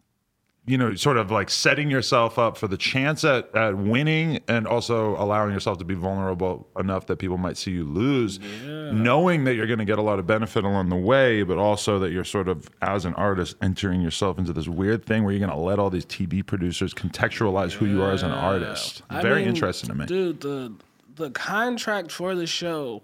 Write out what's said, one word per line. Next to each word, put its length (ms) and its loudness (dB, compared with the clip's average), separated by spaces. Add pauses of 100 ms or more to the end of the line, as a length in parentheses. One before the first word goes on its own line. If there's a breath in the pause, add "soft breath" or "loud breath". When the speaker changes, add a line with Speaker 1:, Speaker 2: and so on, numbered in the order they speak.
(640)
Speaker 1:
you 120 2
know, 180 2
sort 200 2
of, 160 2
like, 180 2
setting 400 2
yourself 480 2
up 200 2
for 100 -4
the 80 -2
chance 480 -2
at, 320 2
at 220 2
winning 720 2
and 180 0
also 480 0
allowing 380 2
yourself 240 -2
to 80 -10
be 80 -4
vulnerable 760 -2 (100)
enough 280 -2
that 140 -4
people 180 -2
might 180 -2
see 160 -6
you 140 -2
lose, 520 0 (280 loud breath)
Speaker 2:
Yeah. 260 -10
Speaker 1:
knowing 540 4
that 100 2
you're 120 0
gonna 180 0
get 120 2
a 40 2
lot 180 2
of 80 -4
benefit 380 2
along 240 2
the 80 2
way, 460 4
but 140 0
also 420 2
that 120 0
you're 140 -2
sort 240 -2
of, 200 -2 (120)
as 240 0
an 80 -2
artist, 480 0
entering 400 0
yourself 360 0
into 140 -2
this 160 -4
weird 380 0
thing 180 2
where 100 2
you're 140 0
gonna 100 -4
let 220 0
all 100 2
these 160 -2
T 200 -6
V 180 -2
producers 500 -2
contextualize 800 0
who 140 -2
you 180 2
are 80 2
as 120 0
an 80 0
Speaker 2:
Yeah. 40 -2
Speaker 1:
artist. 760 -2
Speaker 2:
I 120 -6
Speaker 1:
Very 220 4
Speaker 2:
mean, 40 0
Speaker 1:
interesting 440 -2
to 40 -6
me. 100 -4
Speaker 2:
dude, 360 -4
the, 320 -8 (420)
the 160 -8
contract 800 -4
for 240 -4
the 100 -2
show 580 -6